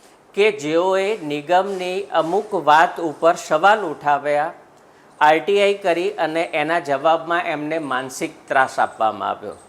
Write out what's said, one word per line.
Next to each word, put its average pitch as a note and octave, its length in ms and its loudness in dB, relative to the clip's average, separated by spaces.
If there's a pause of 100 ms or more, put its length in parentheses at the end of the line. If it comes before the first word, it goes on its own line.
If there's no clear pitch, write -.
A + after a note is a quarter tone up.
(340)
કે G#3 180 4
જેઓએ F#3+ 680 0
નિગમની F3+ 840 -2
અમુક F#3 520 -2
વાત D#3+ 460 4
ઉપર E3 340 0
સવાલ F3 460 2
ઉઠાવ્યા, D3 760 -2 (680)
આર D#3 180 6
ટી G3+ 220 0
આઈ G3+ 120 4
કરી F#3+ 360 -2
અને E3 320 -2
એના D#3+ 380 -2
જવાબમાં D#3+ 640 0
એમને D#3 360 -4
માનસિક C3+ 520 -6 (160)
ત્રાસ C3+ 320 2
આપવામાં G#2 500 -2
આવ્યો. G2 220 -8 (180)